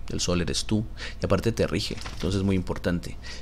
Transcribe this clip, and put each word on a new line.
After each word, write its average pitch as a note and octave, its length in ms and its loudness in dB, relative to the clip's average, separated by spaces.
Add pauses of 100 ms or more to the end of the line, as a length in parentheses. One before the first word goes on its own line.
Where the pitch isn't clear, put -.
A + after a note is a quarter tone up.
El - 120 -2
sol F2 200 2
eres - 220 0
tú, A2 220 2 (360)
y - 40 0
aparte G2+ 260 4
te - 160 4
rige, - 300 0 (160)
entonces F#2+ 260 0
es F#2+ 60 2
muy G2 100 6
importante. F2 640 0 (240)